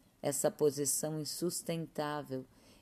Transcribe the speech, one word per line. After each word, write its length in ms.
Essa 300
posição 680
insustentável 1300